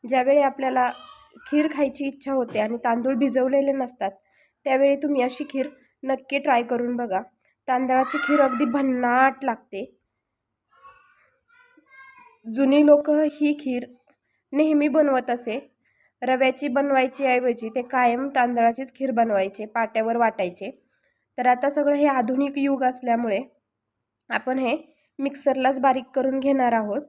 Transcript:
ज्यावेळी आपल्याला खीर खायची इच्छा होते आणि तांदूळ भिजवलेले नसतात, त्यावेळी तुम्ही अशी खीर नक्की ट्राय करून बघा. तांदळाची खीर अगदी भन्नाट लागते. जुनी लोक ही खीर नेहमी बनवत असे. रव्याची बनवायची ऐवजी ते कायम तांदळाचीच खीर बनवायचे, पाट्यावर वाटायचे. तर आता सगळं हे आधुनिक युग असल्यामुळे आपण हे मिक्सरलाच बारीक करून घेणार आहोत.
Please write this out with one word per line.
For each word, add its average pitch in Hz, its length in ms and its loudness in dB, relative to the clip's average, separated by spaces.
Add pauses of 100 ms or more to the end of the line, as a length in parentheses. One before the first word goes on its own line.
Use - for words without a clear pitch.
ज्यावेळी 262 320 4
आपल्याला 262 520 0 (580)
खीर 302 240 2
खायची 277 300 -2
इच्छा 277 280 -8
होते 240 280 -2
आणि 214 160 -2
तांदूळ 240 380 0
भिजवलेले 262 580 2
नसतात, 247 380 -4 (540)
त्यावेळी 277 320 4
तुम्ही 285 260 0
अशी 254 280 -4
खीर 269 180 -4 (340)
नक्की 269 360 -4
ट्राय 269 240 2
करून 240 340 -4
बघा. 226 240 -4 (480)
तांदळाची 262 500 0
खीर 294 220 0
अगदी 269 240 2
भन्नाट 262 800 0
लागते. 220 540 -8 (2500)
जुनी 277 320 4
लोक 294 240 6
ही 294 500 0
खीर 247 240 -6 (680)
नेहमी 302 360 2
बनवत 269 420 0
असे. 240 460 -8 (460)
रव्याची 262 460 0
बनवायची 269 560 0
ऐवजी 247 440 0
ते 247 140 -4
कायम 247 460 0
तांदळाचीच 247 680 0
खीर 269 160 -4
बनवायचे, 214 560 0
पाट्यावर 226 500 -2
वाटायचे. 214 680 -2 (560)
तर 247 80 0
आता 254 240 2
सगळं 285 240 2
हे 294 120 2
आधुनिक 269 500 0
युग 277 280 0
असल्यामुळे 240 560 -2 (880)
आपण 262 300 -4
हे 262 180 -2 (420)
मिक्सरलाच 269 640 -2
बारीक 254 240 0 (100)
करून 269 260 0
घेणार 262 320 2
आहोत. 220 360 -2